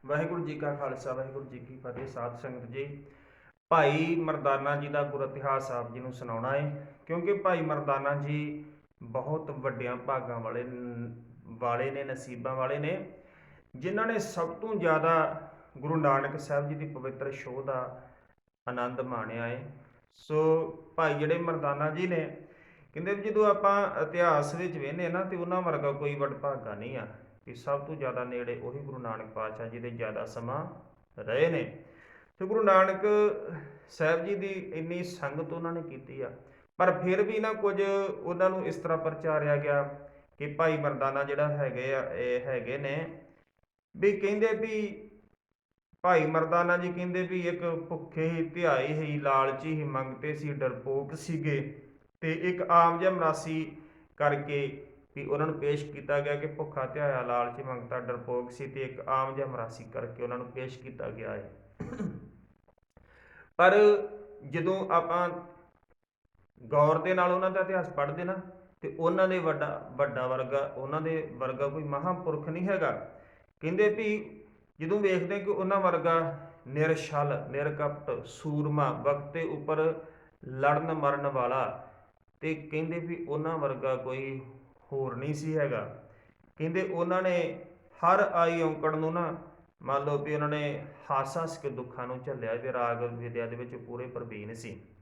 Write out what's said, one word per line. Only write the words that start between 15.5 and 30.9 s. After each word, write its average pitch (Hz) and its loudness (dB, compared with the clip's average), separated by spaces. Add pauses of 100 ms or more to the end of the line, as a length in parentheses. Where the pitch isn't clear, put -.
ਗੁਰੂ 147 -2
ਨਾਨਕ 143 4
ਸਾਹਿਬ 143 0
ਜੀ 151 -4
ਦੀ 147 -6
ਪਵਿੱਤਰ 135 -6
ਛੋਹ 131 -10
ਦਾ 127 -6 (580)
ਆਨੰਦ 123 -2
ਮਾਣਿਆ 117 -4
ਹੈ। - -8 (380)
ਸੋ 160 2 (280)
ਭਾਈ 160 4
ਜਿਹੜੇ 151 2
ਮਰਦਾਨਾ 156 0
ਜੀ 175 -2
ਨੇ, 165 -2 (560)
ਕਹਿੰਦੇ 175 -2
ਵੀ 202 -4
ਜਦੋਂ 214 4
ਆਪਾਂ 202 4
ਇਤਿਹਾਸ 156 4
ਵਿੱਚ 175 -4
ਵੇਖਦੇ 147 -4
ਹਾਂ 165 0
ਨਾ, 180 0
ਤੇ 185 -4
ਉਹਨਾਂ 175 0
ਵਰਗਾ 143 0
ਕੋਈ 147 -2
ਵਡਭਾਗਾ 139 -4
ਨਹੀਂ 123 -8
ਆ, 104 -6 (380)
ਕਿ 120 -14
ਸਭ 143 -2
ਤੋਂ 147 -8
ਜ਼ਿਆਦਾ 123 -4
ਨੇੜੇ 120 -4
ਉਹੀ 123 -8
ਗੁਰੂ 127 -10
ਨਾਨਕ 110 -8
ਪਾਤਸ਼ਾਹ 110 -6
ਜੀ 117 -10
ਦੇ 120 -6
ਜ਼ਿਆਦਾ 110 -6
ਸਮਾਂ 123 -6 (560)